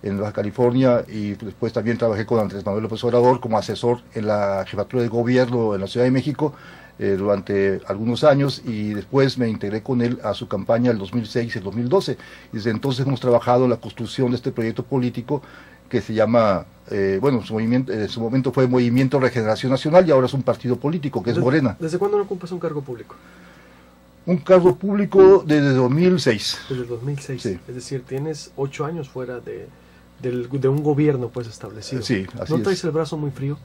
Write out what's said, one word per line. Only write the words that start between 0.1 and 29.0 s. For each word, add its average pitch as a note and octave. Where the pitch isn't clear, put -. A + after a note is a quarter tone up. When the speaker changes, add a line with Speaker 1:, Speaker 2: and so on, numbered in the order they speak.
Speaker 1:
Baja G#2
California, A#2+
y G#2
después G#2+
también A2+
trabajé A2
con A2
Andrés G2
Manuel G#2
López A2
Obrador A#2+
como A2+
asesor A#2+
en G#2+
la G2+
jefatura G#2
de A#2
gobierno A#2
en F#2+
la G2
Ciudad A#2+
de B2+
México, C#3
eh, G2+
durante G2
algunos A2+
años, C#3
y G#2+
después C3
me B2
integré G#2
con B2
él A#2+
a G#2
su -
campaña A#2
el A2+
dos F#2+
mil A#2
seis A#2
y A2+
el F#2
dos F#2+
mil A#2+
doce. D3+
Y A#2
desde A2
entonces B2+
hemos C3+
trabajado B2
en B2+
la A2+
construcción A#2+
de B2
este B2
proyecto A2+
político B2+
que A2+
se A2+
llama, G#2+
eh, G2
bueno, C3
en F#2+
su G#2
movimiento, A2+
en G#2+
su A#2
momento B2
fue C3
Movimiento B2+
Regeneración A#2
Nacional D#3
y D#3
ahora C3
es -
un C3+
partido B2
político, C#3+
que G#2+
es D3
Speaker 2:
¿Des-, F3
Speaker 1:
Morena. C3
Speaker 2:
¿Desde E3
cuándo G3+
no G3+
ocupas F3+
un F3+
cargo D3+
público? A#2+
Speaker 1:
Un F3
cargo F3+
público G3
desde C#3+
dos B2+
mil F3
seis. A2
Speaker 2:
Desde B2+
el A#2+
dos A#2
mil C#3+
seis. C3
Speaker 1:
Sí. F#2+
Speaker 2:
Es B2
decir, B2+
tienes D3
ocho C#3
años D#3